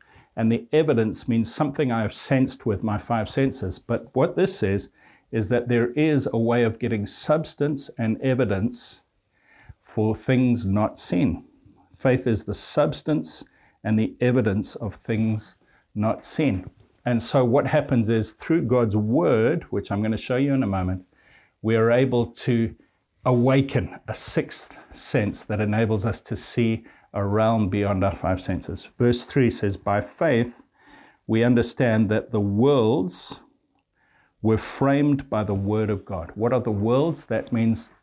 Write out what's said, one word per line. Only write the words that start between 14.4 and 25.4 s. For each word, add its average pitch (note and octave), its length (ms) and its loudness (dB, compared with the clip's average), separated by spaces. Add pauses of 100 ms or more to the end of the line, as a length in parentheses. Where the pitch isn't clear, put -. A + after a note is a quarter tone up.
of G#2+ 200 -8
things A2 600 -4 (380)
not G#2+ 320 -2
seen. A#2 420 -2 (380)
And A#2+ 160 0
so C3 240 2
what B2+ 220 2
happens A#2+ 420 0
is, A2 220 0
through E3 320 -2
God's A#2 340 2
word, B2+ 720 2
which G2+ 220 -6
I'm G2+ 100 -2
gonna A2 160 -2
show B2+ 200 -4
you C#3 180 0
in C3 80 0
a A2 40 -2
moment, F#2 380 -2 (560)
we A2 140 2
are A2+ 160 4
able B2 340 2
to A#2 500 -2 (480)
awaken C3 840 2
a A2 80 -6
sixth - 640 -6 (120)
sense - 520 -2